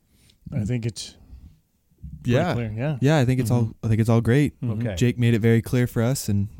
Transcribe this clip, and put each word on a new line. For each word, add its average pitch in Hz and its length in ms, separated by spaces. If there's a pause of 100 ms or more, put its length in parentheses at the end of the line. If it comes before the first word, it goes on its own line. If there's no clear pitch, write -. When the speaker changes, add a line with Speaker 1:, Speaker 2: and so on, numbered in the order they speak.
(540)
Speaker 1:
I 107 100
think 117 200
it's - 320 (1040)
pretty 120 140
Speaker 2:
Yeah. 117 160
Speaker 1:
clear, 110 240
yeah. 135 240
Speaker 2:
Yeah, 151 180
I 127 60
think 127 160
it's 113 100
all, 123 120
Speaker 1:
Mm-hmm. - 240
Speaker 2:
I - 20
think 110 140
it's 110 80
all 117 100
great. 120 400
Speaker 1:
Mm-hmm. 113 260
Speaker 3:
Okay. 101 100
Speaker 2:
Jake 123 220
made 117 140
it 110 80
very 113 220
clear 123 240
for 117 160
us, 127 260
and 101 200 (120)